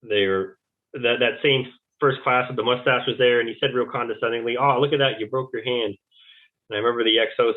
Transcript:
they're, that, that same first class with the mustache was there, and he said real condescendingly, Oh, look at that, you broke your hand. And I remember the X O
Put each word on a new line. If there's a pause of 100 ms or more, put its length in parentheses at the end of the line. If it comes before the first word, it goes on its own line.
they're, (380)
that,
that
same (340)
first
class
with
the
mustache
was
there,
and
he
said
real
condescendingly,
Oh,
look
at
that,
you
broke
your
hand. (720)
And
I
remember
the
X
O